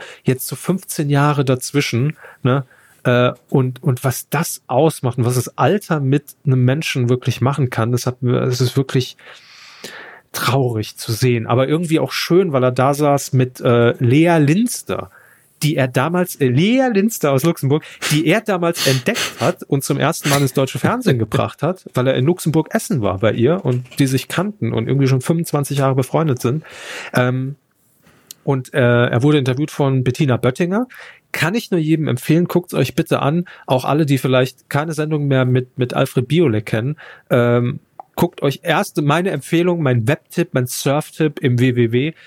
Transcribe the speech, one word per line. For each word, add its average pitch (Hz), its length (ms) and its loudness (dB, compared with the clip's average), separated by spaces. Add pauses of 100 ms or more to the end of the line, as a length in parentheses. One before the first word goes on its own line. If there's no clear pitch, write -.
(240)
jetzt - 240 -2
so - 80 -10
fünfzehn 175 540 -4
Jahre 143 340 2
dazwischen, 131 720 -2 (260)
ne? 127 220 2 (380)
Äh, 123 280 2 (180)
und, 127 320 0
und 127 220 -2
was - 260 -4
das - 380 -6
ausmacht 131 500 0
und 120 80 0
was 123 80 0
das - 240 -4
Alter 160 420 0
mit 139 360 -2 (100)
einem 127 180 2
Menschen 127 460 0
wirklich 123 320 -2
machen 135 300 0
kann, 113 200 -2
das 123 140 -2
hat 127 160 -6
mir, 123 200 0
es 127 200 -2
ist 123 160 -2
wirklich 135 400 -2 (1160)
traurig 120 640 -2
zu - 140 -6
sehen, 117 360 0
aber 123 200 2
irgendwie 156 320 0
auch 127 120 -4
schön, 180 400 0
weil 131 120 2
er 127 80 2
da 131 220 2
saß 143 400 0
mit, 127 260 0
äh, 120 340 4 (100)
Lea 156 340 4
Linster, 151 720 0 (520)
die 147 160 0
er 131 100 2
damals, 165 500 -2
äh, 139 100 2
Lea 214 440 2
Linster 196 400 0
aus 135 120 2
Luxemburg, 156 400 0 (280)
die 151 140 2
er 185 160 2
damals 175 440 -2
entdeckt 135 540 -2
hat 165 240 -2
und 139 200 -2
zum 143 140 -2
ersten 143 320 -2
Mal 143 120 2
ins 139 100 2
deutsche 135 280 -2
Fernsehen 185 400 0
gebracht 110 440 -2
hat, 180 300 -4
weil 127 140 0
er 131 80 2
in 127 100 0
Luxemburg 160 480 0
essen 208 280 -2
war 95 180 0
bei 107 120 2
ihr 147 320 2
und 127 220 -2 (140)
die 139 80 4
sich 131 200 -4
kannten 170 460 -4
und 117 140 -2
irgendwie 135 200 2
schon 127 140 2
fünfundzwanzig 151 560 -2
Jahre 135 180 2
befreundet 143 460 0
sind. 135 240 -2 (480)
Ähm, 127 420 0 (880)
und, 135 300 -2
äh, 120 320 4
er 127 180 0
wurde 151 140 4
interviewt 131 340 -2
von 135 320 0
Bettina 127 320 0
Böttinger. 180 520 0 (440)
Kann 170 240 -2
ich - 160 -6
nur 180 80 2
jedem 156 300 0
empfehlen, 156 400 0
guckt's - 240 -2
euch 147 200 0
bitte 147 280 0
an. 165 240 0 (220)
Auch 127 180 0
alle, 147 200 2
die 139 120 2
vielleicht 127 520 0
keine 151 220 -2
Sendung 151 360 -2
mehr 131 180 4
mit, 127 320 0
mit 123 160 -2
Alfred 131 340 0
Biolek 135 380 2
kennen, 123 320 -2 (320)
ähm, 120 500 2 (360)
guckt - 260 -4
euch 139 220 -2
erst, 170 380 -2
meine 160 300 0
Empfehlung, 170 500 0
mein 123 260 2
Webtipp, 165 460 -2
mein 127 140 0
Surftipp 151 720 -2
im 123 200 2
W 127 160 2
W 117 160 2
W, 135 220 0 (140)